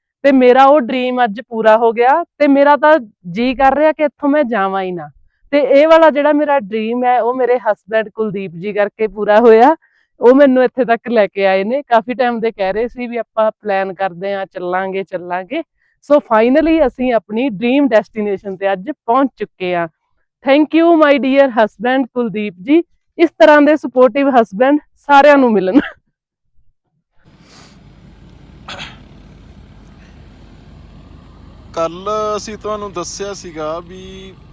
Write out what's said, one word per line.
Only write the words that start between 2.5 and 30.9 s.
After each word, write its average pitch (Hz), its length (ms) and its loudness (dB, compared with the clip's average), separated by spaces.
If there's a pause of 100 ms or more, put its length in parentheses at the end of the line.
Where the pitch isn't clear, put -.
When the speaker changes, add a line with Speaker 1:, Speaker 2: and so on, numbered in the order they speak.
Speaker 1:
ਤਾਂ 302 240 2 (320)
ਜੀ 233 240 -4
ਕਰ 269 200 2
ਰਿਹਾ 302 160 2
ਕਿ 311 120 -6
ਇੱਥੋਂ 294 260 -4
ਮੈਂ 294 140 0
ਜਾਵਾਂ 196 400 -4
ਹੀ 185 80 -6
ਨਾ। 160 180 -12 (420)
ਤੇ 285 80 0
ਇਹ 277 280 4
ਵਾਲਾ 320 220 6
ਜਿਹੜਾ 285 240 0
ਮੇਰਾ 294 260 0
ਡ੍ਰੀਮ 220 440 -6
ਹੈ, 247 180 0
ਉਹ 233 120 -2
ਮੇਰੇ 247 260 0
ਹਸਬੈਂਡ 214 500 -4
ਕੁਲਦੀਪ 202 420 -8
ਜੀ 175 220 -10
ਕਰਕੇ 208 340 -4
ਪੂਰਾ 208 320 0
ਹੋਇਆ। 233 360 4 (440)
ਉਹ 247 160 6
ਮੈਨੂੰ 262 280 4
ਇੱਥੇ 247 220 -2
ਤੱਕ 226 240 -4
ਲੈ 220 180 2
ਕੇ 196 200 -4
ਆਏ 190 160 0
ਨੇ। 240 180 -4
ਕਾਫੀ 240 320 -2
ਟਾਈਮ 240 260 -4
ਦੇ 226 120 -4
ਕਹਿ 196 220 -4
ਰਹੇ 220 140 -4
ਸੀ 247 200 -12
ਵੀ 233 100 -10
ਆਪਾਂ 220 340 -4
ਪਲਾਨ 196 420 -6
ਕਰਦੇ 190 420 -8
ਹਾਂ, 196 100 -8
ਚੱਲਾਂਗੇ, 185 580 -6
ਚੱਲਾਂਗੇ। 180 560 -10 (520)
So 294 60 6
finally 285 720 2
ਅਸੀਂ 247 260 -4
ਆਪਣੀ 226 360 -4
ਡ੍ਰੀਮ 240 380 0
ਡੈਸਟੀਨੇਸ਼ਨ 208 680 -4
ਤੇ 196 160 -4
ਅੱਜ 190 180 -8
ਪਹੁੰਚ 262 460 -2
ਚੁੱਕੇ 185 380 -8
ਹਾਂ। 170 120 -4 (600)
Thank 285 180 2 (140)
you 339 200 4
my 285 160 4
dear 269 300 2
husband 240 680 -2
ਕੁਲਦੀਪ 214 480 -6
ਜੀ। 294 220 0 (340)
ਇਸ 330 120 2
ਤਰ੍ਹਾਂ 302 320 4
ਦੇ 302 140 4
ਸਪੋਰਟਿਵ 262 540 0
ਹਸਬੈਂਡ 254 500 0 (160)
ਸਾਰਿਆਂ 285 420 4
ਨੂੰ 254 140 2
ਮਿਲਣ। 196 280 0 (4000)